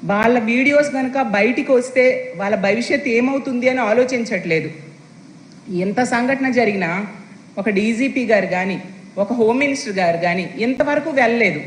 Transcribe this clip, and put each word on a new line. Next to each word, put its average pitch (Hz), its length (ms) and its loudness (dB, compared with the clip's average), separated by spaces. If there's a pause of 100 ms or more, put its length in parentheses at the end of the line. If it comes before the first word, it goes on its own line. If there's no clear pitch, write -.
వాళ్ళ 220 360 2
వీడియోస్ 285 540 2
కనుక 262 280 -2
బయటికి 226 500 0
వస్తే 254 640 2
వాళ్ళ 196 200 -2
భవిష్యత్తు 226 540 0
ఏమవుతుంది 254 600 0
అని 254 100 0
ఆలోచించట్లేదు. 214 920 0 (1000)
ఎంత 190 320 0
సంఘటన 262 460 0
జరిగినా 202 580 0 (500)
ఒక 196 120 -2
డీజీపీ 226 560 0
గారు 202 200 2
కానీ 180 360 -4 (360)
ఒక 202 160 -2
హోమ్ 233 260 2
మినిస్టర్ 277 340 -2
గారు 175 240 0
కానీ 175 400 -2
ఇంతవరకు 294 520 0
వెళ్ళలేదు. 233 580 2